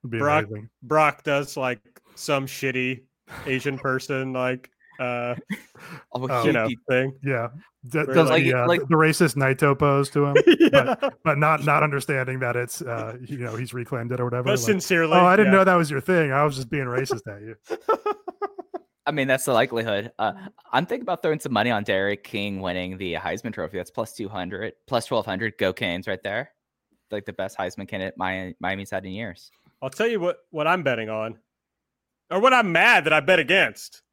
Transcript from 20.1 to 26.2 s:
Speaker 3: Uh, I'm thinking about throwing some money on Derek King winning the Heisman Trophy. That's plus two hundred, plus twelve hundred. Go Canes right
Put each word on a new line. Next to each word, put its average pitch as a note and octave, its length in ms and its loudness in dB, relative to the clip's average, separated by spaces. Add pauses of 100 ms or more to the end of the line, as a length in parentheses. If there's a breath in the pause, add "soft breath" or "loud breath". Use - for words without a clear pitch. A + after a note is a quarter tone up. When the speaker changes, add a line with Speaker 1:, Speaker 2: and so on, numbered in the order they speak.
Speaker 3:
Uh, G#2 140 0 (400)
I'm C#3+ 140 2
thinking B3 160 -6
about F#3 180 -4
throwing D#3 180 0
some C3+ 140 -8
money A2 180 2
on G#2+ 140 -2
Derek G2+ 400 -2
King G2+ 380 -8
winning F#2 340 -6
the F#2 180 -6
Heisman F#2 380 -6
Trophy. E2+ 240 -8
That's F2+ 140 -8
plus - 240 -8
two G2 160 -10
hundred, F#2+ 420 -10 (140)
plus A#2+ 180 0
twelve A2+ 220 -2
hundred. G#2 320 -6
Go F#2 160 0
Canes F#2 340 -4
right F#2+ 140 -8